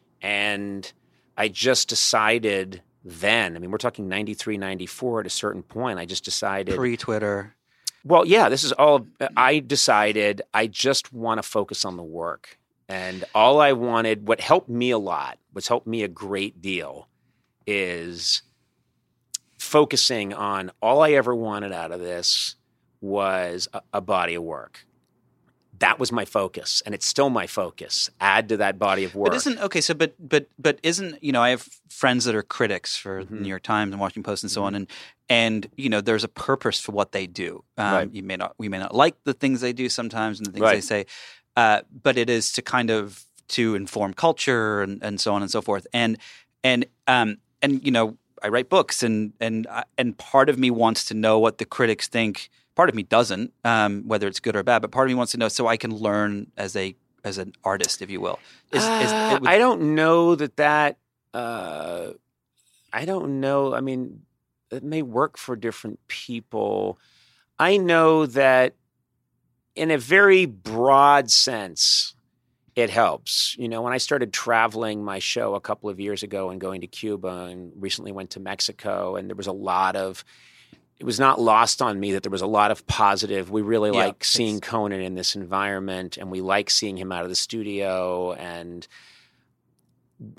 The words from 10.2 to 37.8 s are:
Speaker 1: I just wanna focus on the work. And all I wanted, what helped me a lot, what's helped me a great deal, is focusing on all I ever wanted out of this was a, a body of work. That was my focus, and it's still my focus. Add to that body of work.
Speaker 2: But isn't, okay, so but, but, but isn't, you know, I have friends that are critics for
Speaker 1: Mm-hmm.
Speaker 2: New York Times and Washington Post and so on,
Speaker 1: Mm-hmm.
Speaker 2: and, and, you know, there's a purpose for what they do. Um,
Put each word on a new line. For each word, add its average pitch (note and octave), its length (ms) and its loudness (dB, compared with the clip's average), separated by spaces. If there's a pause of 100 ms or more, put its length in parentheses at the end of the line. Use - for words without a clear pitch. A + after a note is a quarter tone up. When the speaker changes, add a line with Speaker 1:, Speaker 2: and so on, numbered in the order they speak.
Speaker 1:
I A2 140 2
just B2+ 460 -2
wanna A2+ 320 -4
focus G#2 400 -4
on F#2 120 -8
the F2 60 -12
work. E2 560 -10 (300)
And F#2 440 -8
all B2+ 280 8
I C#3+ 140 6
wanted, A2+ 520 0
what A2+ 140 2
helped F#3 280 4
me B2 220 0
a A#2 80 2
lot, D2+ 400 -6 (140)
what's G2 160 -10
helped B2 180 -2
me A2+ 160 -4
a G2+ 60 -4
great G2 520 -6
deal, D#2+ 480 -8 (560)
is F2 800 -4 (1120)
focusing B2 800 0
on G2 380 -4 (100)
all C3 200 4
I D#3 100 6
ever B2+ 220 4
wanted G#2 380 -6
out E2 200 -8
of F2+ 80 -8
this F2 560 -4 (440)
was F#2+ 720 -2
a, G#2 100 -10 (120)
a G#2 60 -2
body F2+ 340 0
of E2+ 80 -6
work. D#2 420 -12 (960)
That - 180 4
was B2+ 120 -2
my A#2 140 -2
focus, - 600 -4
and G#2 80 -8
it's - 100 -8
still C#3 240 2
my A2+ 180 -2
focus. - 640 -6 (100)
Add G2+ 300 4
to A2 100 2
that G2 200 0
body G2 260 2
of F2+ 100 -10
work. G2+ 180 2
Speaker 2:
But - 40 0
isn't, B3+ 220 -2
okay, G3 240 0
so E3+ 100 0
but, D#3 260 0
but, D3 280 0 (120)
but C#3+ 240 2
isn't, E3+ 400 -4
you C#3+ 100 -2
know, A#2+ 100 4
I B2 80 6
have B2 180 -2 (220)
friends B2 340 2
that A#2+ 100 0
are G#2 80 0
critics - 540 -4
for F#2+ 280 -8
Speaker 1:
Mm-hmm. G2+ 180 -10
Speaker 2:
New G2 60 -4
York F#2+ 140 -8
Times G#2+ 300 0
and G2 80 -8
Washington G2 220 -4
Post G2+ 200 -6
and G#2 80 -8
so G2+ 140 -2
on, G2 80 -2
Speaker 1:
Mm-hmm. G2+ 140 -6 (420)
Speaker 2:
and, A2+ 360 4
and, A#2 120 -16
you C3+ 140 -2
know, G#2+ 100 2
there's G#2+ 240 2
a A2 40 -8
purpose - 520 -2
for - 120 -10
what G2+ 200 -2
they G2 140 -4
do. F2+ 360 -10 (140)
Um, G#2 160 0